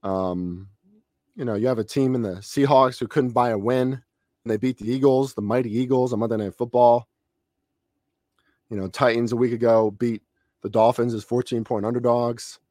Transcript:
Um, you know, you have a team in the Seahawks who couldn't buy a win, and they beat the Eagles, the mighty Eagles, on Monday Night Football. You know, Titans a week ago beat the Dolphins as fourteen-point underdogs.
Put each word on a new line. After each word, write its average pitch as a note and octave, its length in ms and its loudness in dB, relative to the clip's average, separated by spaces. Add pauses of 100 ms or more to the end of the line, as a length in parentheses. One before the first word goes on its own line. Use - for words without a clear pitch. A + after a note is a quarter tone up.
Um, F#2 640 -4 (680)
you E3 100 -10
know, A2+ 100 -4
you G#2+ 120 -2
have B2+ 120 0
a G#2+ 40 -2
team C3 300 -2
in B2 80 -2
the G2 140 -4
Seahawks C3 640 2
who A#2+ 80 -6
couldn't B2+ 240 0
buy B2 180 2
a A2+ 80 0
win, B2+ 360 0
and - 580 -12
they A2 60 0
beat B2 200 -2
the G#2+ 140 -6
Eagles, C3 420 2
the - 80 -6
mighty A2 340 -2
Eagles, B2+ 380 0
on G#2 60 -4
Monday A2+ 180 -2
Night G2+ 180 -4
Football. A#2+ 520 4 (1600)
You A2+ 80 -6
know, F#2+ 120 -4
Titans A#2 420 2
a B2 60 -2
week A#2+ 160 2
ago A2+ 360 4
beat A2+ 320 -4 (400)
the G#2+ 80 -8
Dolphins A#2 460 2
as G#2 80 -8
fourteen-point A#2 600 -4
underdogs. A#2+ 760 -2 (120)